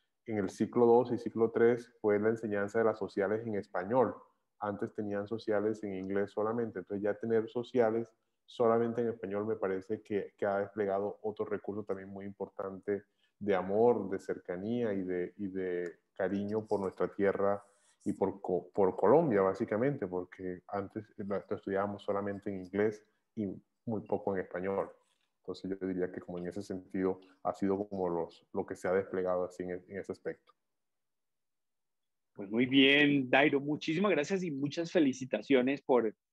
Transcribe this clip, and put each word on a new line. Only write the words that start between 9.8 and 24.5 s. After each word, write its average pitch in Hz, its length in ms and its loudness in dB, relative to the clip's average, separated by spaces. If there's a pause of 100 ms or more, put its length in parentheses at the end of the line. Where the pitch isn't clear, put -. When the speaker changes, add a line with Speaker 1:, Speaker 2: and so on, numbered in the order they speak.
Speaker 1:
que, 98 380 -4
que 107 80 -2
ha 101 140 0
desplegado 101 600 -2
otro 107 240 -4
recurso 101 400 -6
también 98 240 -8
muy 98 160 -12
importante 98 800 -8 (340)
de 101 160 2
amor, 101 540 2
de 95 100 -4
cercanía 101 760 -4
y 95 80 -2
de, 90 340 -4
y 101 120 -8
de 90 500 -6 (160)
cariño 101 520 -2
por 101 140 -2
nuestra 92 340 -2
tierra 98 480 0 (400)
y 101 120 -4
por 98 260 -2
co-, 87 300 -2
por 95 260 2
Colombia, 117 460 6
básicamente, 113 640 0
porque 90 600 -8
antes 101 360 -8 (140)
la, 98 280 -4
lo 101 100 -4
estudiábamos 101 460 -2
solamente 101 460 -4
en 98 160 -6
inglés 104 400 -2 (300)
y 92 280 -4 (220)
muy 107 220 -4
poco 101 280 -2
en 92 60 -2
español. 92 500 -4 (520)